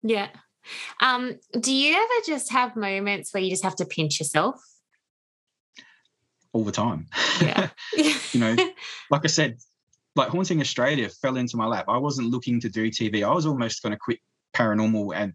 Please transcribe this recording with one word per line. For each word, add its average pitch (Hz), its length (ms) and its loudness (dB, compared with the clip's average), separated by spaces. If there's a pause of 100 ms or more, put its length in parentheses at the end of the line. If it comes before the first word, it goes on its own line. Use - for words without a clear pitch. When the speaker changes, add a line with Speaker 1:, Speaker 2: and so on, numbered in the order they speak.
Speaker 1:
Yeah. 214 240 0 (720)
Um, 254 400 2 (180)
do 254 160 0
you 285 220 4
ever 453 280 2
just 294 280 -4
have 247 240 2
moments 196 580 -2
where 190 80 0
you 185 80 0
just 185 140 -2
have 190 120 0
to 180 80 -2
pinch 156 360 -2
yourself? 160 400 0 (1900)
Speaker 2:
All 110 120 0
the 101 80 -2
time. 104 340 -2 (340)
Speaker 1:
Yeah. - 340 2
Speaker 2:
<laughs> - 40 -20 (540)
You - 80 4
know, 110 160 4 (300)
Speaker 1:
<laughs> - 240 -10
Speaker 2:
like 143 140 2
I 160 40 4
said, 135 300 2 (580)
like, 131 140 4
Haunting 175 320 0
Australia 127 480 0
fell 131 260 -2
into 120 220 -2
my 110 80 0
lap. 113 220 -2
I 117 100 2
wasn't 131 320 0
looking 120 300 0
to 117 100 -4
do 110 200 0
T 110 200 -2
V. 104 140 0
I 107 80 2
was 165 140 2
almost 127 360 -2
gonna 107 160 -4
quit - 200 -4 (360)
paranormal 107 600 2
and 98 200 -4